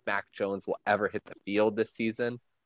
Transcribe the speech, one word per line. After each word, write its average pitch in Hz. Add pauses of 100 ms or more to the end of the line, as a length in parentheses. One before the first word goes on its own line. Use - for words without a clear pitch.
Mac 101
Jones 98
will 90
ever 104
hit 104
the 92 (100)
field 104
this 110
season. 120 (260)